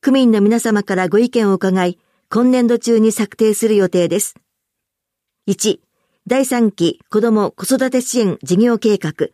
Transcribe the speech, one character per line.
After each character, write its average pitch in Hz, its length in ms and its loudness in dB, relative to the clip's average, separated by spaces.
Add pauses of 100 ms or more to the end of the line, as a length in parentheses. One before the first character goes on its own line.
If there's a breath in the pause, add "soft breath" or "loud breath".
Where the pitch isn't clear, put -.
区 262 120 0
民 262 180 4
の 214 100 2
皆 220 200 2
様 208 220 -2
か 202 120 -4
ら 185 140 -2
ご 196 100 2
意 240 120 2
見 214 200 0
を 196 40 2
伺 185 320 0
い、 180 120 -6 (320)
今 247 200 2
年 254 160 2
度 240 120 2
中 233 200 0
に 220 140 2
策 208 240 -6
定 220 180 2
す 226 140 -2
る 214 80 2
予 190 120 2
定 175 200 0
で 175 120 -2
す。 - 140 -8 (1120)
一、 202 340 -4 (460)
第 262 200 0
三 233 260 0
期 - 280 -2 (100)
子 214 100 0
ど 226 120 0
も 208 180 0
子 - 140 -14
育 262 260 -2
て 254 100 0
支 247 200 -4
援 185 220 -2
事 156 140 -2
業 233 220 2
計 208 200 0
画。 151 360 -6